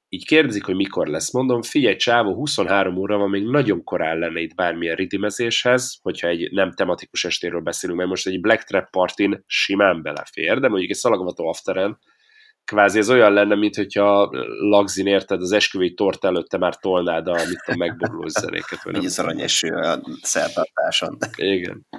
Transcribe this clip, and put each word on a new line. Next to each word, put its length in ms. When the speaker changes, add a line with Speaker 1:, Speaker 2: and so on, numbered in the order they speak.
Speaker 1:
így 180
kérdezik, 380
hogy 100
mikor 320
lesz. 260
Mondom, 300
figyelj, 340
csávó, 380
huszonhárom 600
óra 200
van, 140
még 140
nagyon 400
korán 340
lenne 220
itt 140
bármilyen 420
ridimezéshez, 1080
hogyha 260
egy 240
nem 200
tematikus 520
estéről 360
beszélünk, 380
mert 120
most 160
egy 140
Black 220
Trap 280
Partin 560
simán 560
belefér, 580
de 80
mondjuk 220
egy 60
Szalagvató 520
Afteren, 500
kvázi 340
ez 120
olyan 220
lenne, 220
mint 220
hogyha 540
Lagzin, 480
érted, 340
az 120
esküvői 420
torta 340
előtte 300
már 180
tolnád 520
a, 40
mit 320
tudom, 140
megboruló 500
zenéket, 540
vagy 100
nem 80
Speaker 2:
Így 60
az 80
Speaker 1:
tudom. 160
Speaker 2:
aranyeső 380
a 320
szertartáson. 960
Speaker 1:
Igen. 500